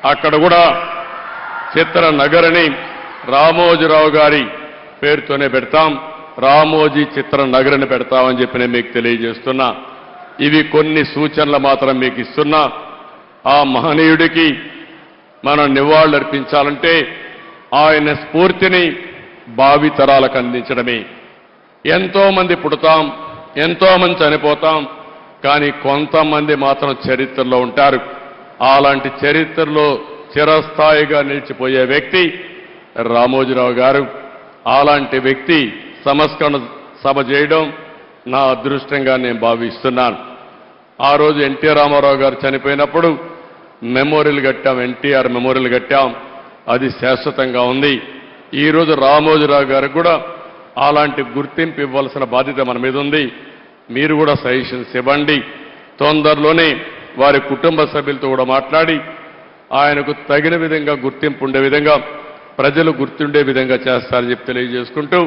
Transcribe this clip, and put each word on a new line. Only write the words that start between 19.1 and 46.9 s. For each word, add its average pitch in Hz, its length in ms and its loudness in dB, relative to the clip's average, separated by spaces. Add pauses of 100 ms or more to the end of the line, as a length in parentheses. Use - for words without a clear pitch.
భావితరాలకు 135 880 4
అందించడమే. 120 640 -4 (840)
ఎంతో 185 460 2
మంది 185 240 0
పుడతాం, 156 480 2 (540)
ఎంతో 175 400 2
మంది 175 260 2
చనిపోతాం, 151 560 0 (640)
కానీ 143 280 2
కొంతమంది 151 840 0
మాత్రం 139 400 -2 (120)
చరిత్రలో 131 520 0
ఉంటారు. 135 400 2 (640)
అలాంటి 139 480 2 (120)
చరిత్రలో 151 680 0 (440)
చిరస్థాయిగా 151 880 2
నిలిచిపోయే 131 640 -2
వ్యక్తి 147 380 0 (880)
రామోజీరావు 127 580 2
గారు. 135 320 2 (640)
అలాంటి 139 520 2
వ్యక్తి 135 400 0 (460)
సంస్మరణ 147 520 0 (460)
సభ 139 140 0 (140)
చేయడం 151 320 0 (640)
నా 131 140 -2 (120)
అదృష్టంగా 135 640 -2
నేను 123 220 -4
భావిస్తున్నాను. 117 800 -2 (840)
ఆ 139 140 2
రోజు 151 240 2
ఎన్టీ 139 280 -2
రామారావు 143 480 4
గారు 135 280 0
చనిపోయినప్పుడు 143 680 0 (760)
మెమోరియల్ 143 640 0
కట్టాం, 131 340 0
ఎన్టీఆర్ 131 460 -2
మెమోరియల్ 123 460 -2
కట్టాం, 131 340 0 (600)
అది 127 240 0